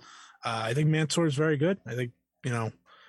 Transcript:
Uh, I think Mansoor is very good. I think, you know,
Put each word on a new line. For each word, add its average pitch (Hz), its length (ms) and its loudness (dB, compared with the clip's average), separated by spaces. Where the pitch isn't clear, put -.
Uh, 113 220 -4
I 113 80 -2
think 151 160 2
Mansoor 156 380 2
is 147 80 0
very 151 240 2
good. 180 280 2
I 120 80 -8
think, 123 180 -4
you 127 80 -2
know, 113 200 -2